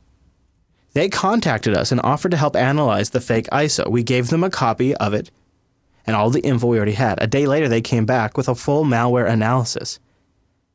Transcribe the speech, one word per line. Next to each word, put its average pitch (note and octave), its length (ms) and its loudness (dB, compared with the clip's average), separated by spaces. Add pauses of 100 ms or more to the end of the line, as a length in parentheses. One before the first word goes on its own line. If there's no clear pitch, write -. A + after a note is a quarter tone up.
(920)
They E3+ 160 0
contacted F3 680 0
us - 140 0
and B2 120 0
offered D3 280 0
to E3+ 60 0
help D3 180 0
analyze B2+ 560 0
the B2 100 0
fake A2+ 300 -2
iso. D3 360 0
We A#2+ 140 0
gave B2 280 0
them E3 140 2
a F#3+ 60 0
copy B2+ 460 0
of G#2 180 -2
it - 160 -4 (800)
and A2 80 0
all G#2+ 160 2
the C#3+ 100 0
info B2 240 0
we A#2+ 120 2
already G#2 160 0
had. G#2+ 280 0
A A2+ 60 0
day C#3 180 0
later, C#3+ 240 0
they A#2 120 2
came A2+ 260 0
back A#2 280 0
with - 140 -2
a B2 60 -2
full C#3+ 280 0
malware A#2+ 460 2
analysis, A2+ 680 0 (760)